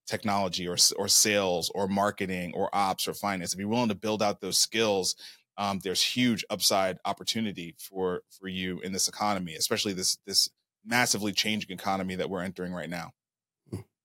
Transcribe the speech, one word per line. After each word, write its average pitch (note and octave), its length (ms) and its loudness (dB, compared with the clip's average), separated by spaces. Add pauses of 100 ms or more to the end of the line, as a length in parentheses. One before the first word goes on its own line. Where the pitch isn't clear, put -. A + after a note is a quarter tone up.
technology G2 640 -2
or F2+ 60 -2
s-, - 200 4
or G2+ 140 -2
sales F#2+ 640 4
or G2 140 0
marketing F#2+ 640 0
or G2 200 0
ops F#2+ 340 2
or E2+ 60 -4
finance, F#2 400 -2
if F2+ 60 -6
you're G2+ 100 -2
willing A#2 200 2
to G2+ 60 0
build G#2+ 260 0
out G#2 200 2
those F#2 160 -2
skills, G#2 580 2 (420)
um, G2 260 -2
there's F#2 180 0
huge A#2+ 480 2
upside F#2+ 560 2
opportunity F#2+ 720 -4
for, F#2 520 -2
for - 180 -14
you F#2 340 -4
in F#2+ 100 -6
this F#2 160 0
economy, F#2 480 -2
especially G#2 380 0
this, F2+ 320 -2
this - 240 2 (360)
massively A2+ 460 2
changing G#2+ 400 0
economy F#2 440 -2
that E2+ 140 -2
we're F#2 120 -2
entering F2+ 320 -6
right E2 160 -6
now. E2+ 220 -8 (920)